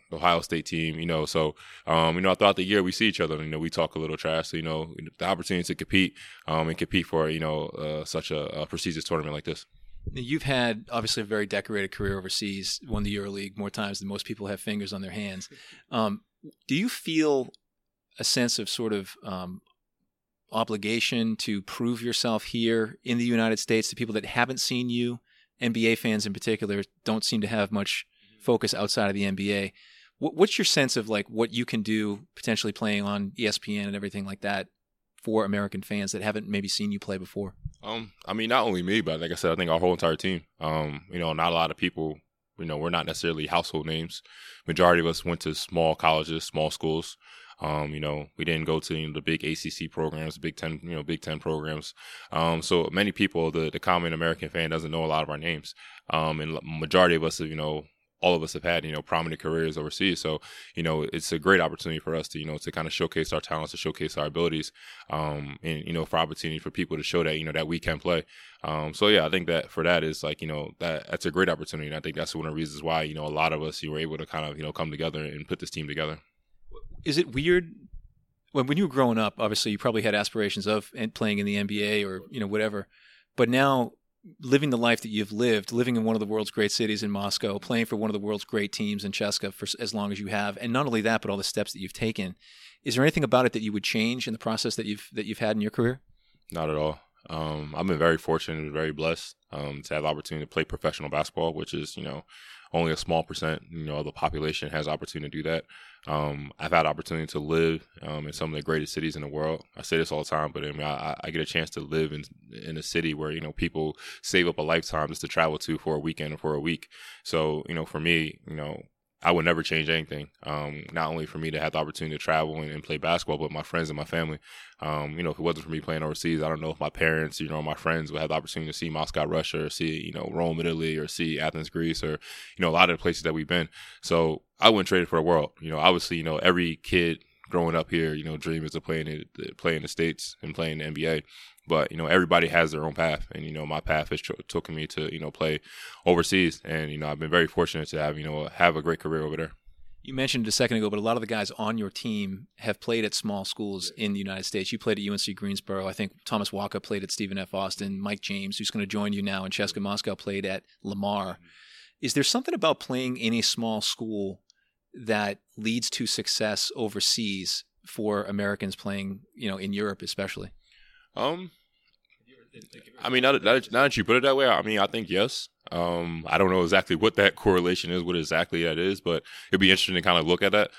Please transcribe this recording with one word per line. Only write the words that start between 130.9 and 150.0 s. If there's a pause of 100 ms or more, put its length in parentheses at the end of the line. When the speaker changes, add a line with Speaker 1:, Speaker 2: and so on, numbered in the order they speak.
Speaker 1:
or
see
Athens,
Greece,
or, (380)
you
know,
a
lot
of
the
places
that
we've
been. (340)
So (180)
I
wouldn't
trade
it
for
the
world.
You
know,
obviously,
you
know,
every
kid (240)
growing
up
here,
you
know,
dream
is
to
play
in
the,
to
play
in
the
States
and
play
in
the
N
B
A. (440)
But,
you
know,
everybody
has
their
own
path.
And,
you
know,
my
path
has
tro-, (120)
taken
me
to,
you
know,
play (440)
overseas.
And,
you
know,
I've
been
very
fortunate
to
have,
you
know,
have
a
great
career
over
there. (500)